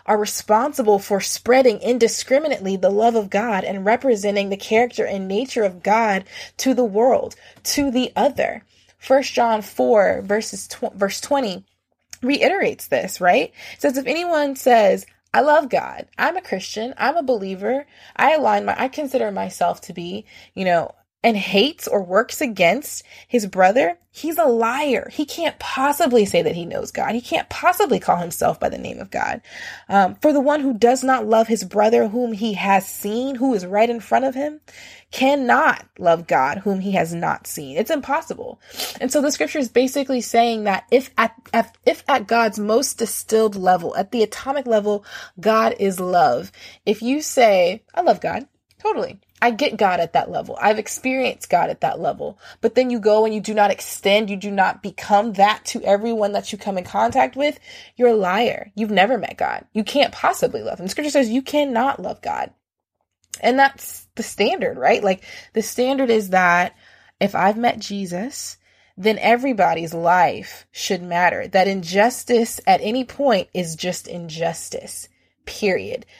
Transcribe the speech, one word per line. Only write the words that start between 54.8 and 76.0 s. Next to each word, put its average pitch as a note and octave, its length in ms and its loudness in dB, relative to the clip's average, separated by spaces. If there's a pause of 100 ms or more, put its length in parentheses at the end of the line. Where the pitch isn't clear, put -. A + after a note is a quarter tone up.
become G3+ 520 0
that G3 320 2
to - 180 -8
everyone G#3 480 0
that G3+ 200 -6
you G#3 60 -10
come G3 180 -6
in F3+ 80 -6
contact A#3+ 520 0
with, D4 240 -2 (360)
you're B3 120 4
a A#3 80 6
liar. G3+ 580 -2
You've G#3 160 -4
never G#3 300 2
met - 180 -10
God. - 360 -4
You G#3+ 100 -2
can't C4+ 280 2
possibly - 520 -2
love - 160 -8
him. F3+ 80 -8
Scripture D4 240 -6
says C#4 180 2
you B3+ 140 -2
cannot C4+ 580 -2
love - 220 -8
God. C2 260 -6 (920)
And B3 200 2
that's - 560 0
the A3+ 80 -8
standard, A#3 520 -2
right? F3 280 2
Like, F#3+ 200 0 (300)
the A3 80 -2
standard C4 480 -2
is G#3+ 220 0
that F3+ 440 2 (440)
if G3 160 0
I've G3+ 220 2
met A#3 200 0
Jesus, G3 800 -10 (400)
then G#3 220 0
everybody's F#3+ 720 2
life E3 800 2
should F3+ 320 -4
matter. F3 440 0
That F#3+ 200 4
injustice G3+ 960 0
at F#3+ 160 4
any A#3+ 220 -2
point A#3+ 500 0
is E3 220 -4
just F3+ 320 -6
injustice. E3 1000 -8 (360)
Period. E3 600 -2 (140)